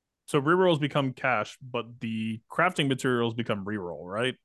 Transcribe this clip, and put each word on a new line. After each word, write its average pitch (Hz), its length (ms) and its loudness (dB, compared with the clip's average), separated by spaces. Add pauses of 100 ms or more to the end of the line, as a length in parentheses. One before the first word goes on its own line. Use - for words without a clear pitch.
(260)
So 147 140 0
rerolls 170 400 4
become 139 320 0
cash, 120 500 -2
but 120 380 -8
the 113 400 -4 (100)
crafting 170 380 2
materials 120 460 0
become 113 300 -2
reroll, 90 420 -6
right? 117 280 -2 (100)